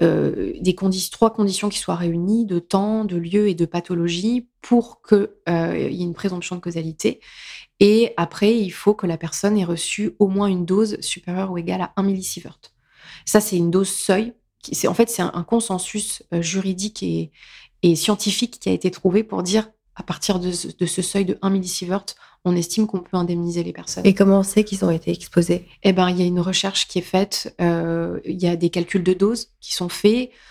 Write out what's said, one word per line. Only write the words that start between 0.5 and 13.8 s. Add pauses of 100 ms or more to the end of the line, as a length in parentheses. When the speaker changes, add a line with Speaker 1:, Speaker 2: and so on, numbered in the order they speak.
Speaker 1:
des
condi-,
trois
conditions
qui
soient
réunies,
de
temps,
de
lieu
et
de
pathologie, (140)
pour
que, (100)
euh,
il
y
ait
une
présomption
de
causalité. (600)
Et
après,
il
faut
que
la
personne
ait
reçu
au
moins
une
dose
supérieure
ou
égale
à
un
millisievert. (680)
Ça,
c'est
une
dose